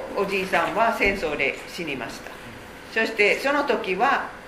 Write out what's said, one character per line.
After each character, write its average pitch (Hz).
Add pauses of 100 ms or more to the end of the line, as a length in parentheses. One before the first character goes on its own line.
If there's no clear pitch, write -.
(160)
お 196
じ 196
い 190
さ 170
ん 160
は 220
戦 202
争 156
で 139 (100)
死 -
に 143
ま 120
し -
た。 - (640)
そ 226
し 220
て 196
そ 277
の 285
時 202
は 247 (200)